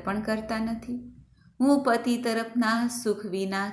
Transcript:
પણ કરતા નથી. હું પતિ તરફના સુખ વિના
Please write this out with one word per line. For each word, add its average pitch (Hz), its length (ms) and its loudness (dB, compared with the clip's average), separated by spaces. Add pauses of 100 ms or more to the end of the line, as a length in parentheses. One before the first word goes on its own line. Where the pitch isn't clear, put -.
પણ 202 180 -2
કરતા 220 380 -2
નથી. 233 680 -8 (340)
હું 277 240 6
પતિ 240 340 2
તરફના 233 720 0 (160)
સુખ 208 220 0
વિના 196 480 -2